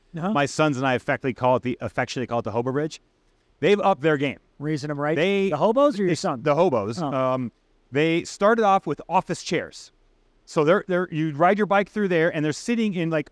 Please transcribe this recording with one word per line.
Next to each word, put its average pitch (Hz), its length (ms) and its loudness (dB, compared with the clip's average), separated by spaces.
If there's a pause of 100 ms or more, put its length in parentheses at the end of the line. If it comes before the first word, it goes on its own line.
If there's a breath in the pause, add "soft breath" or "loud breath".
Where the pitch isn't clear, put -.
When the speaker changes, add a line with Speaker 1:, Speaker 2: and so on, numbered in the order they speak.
(180)
Speaker 1:
Uh-huh. 175 160 -4
Speaker 2:
My 143 140 2
sons 151 300 0
and 135 100 -2
I 127 80 2
affectionately 127 400 -4
call 127 220 2
it 113 60 -2
the, 123 180 -4
affectionately 127 460 -4
call 117 120 -2
it 110 60 -6
the 107 60 -6
Hobo 120 200 -2
Bridge. 147 280 -4 (600)
They've 202 200 4
upped 190 220 2
their 156 160 2
game. 135 220 -4 (180)
Speaker 1:
Raising 151 320 -4
'em 143 100 -6
right? 147 160 0
Speaker 2:
They 196 360 0
Speaker 1:
The 151 60 0
hobos 226 420 2
or 202 40 0
your 175 100 2
Speaker 2:
it's - 80 -4
Speaker 1:
son? 143 200 -4
Speaker 2:
the 143 140 2
hobos. 131 460 2
Speaker 1:
Oh. 139 120 -2
Speaker 2:
Um, 131 380 0 (400)
they 160 320 2
started 226 420 2
off 190 220 2
with 147 200 -4
office 175 360 -2
chairs. - 480 -6 (540)
So 160 180 0
they're, 175 240 4
they're, 180 240 0
you 156 240 -2
ride 180 240 4
your 208 80 0
bike 202 220 0
through 208 180 -2
there, 170 280 2
and 147 80 -2
they're 151 100 -2
sitting 226 420 -2
in, 165 160 -2
like, 151 200 -4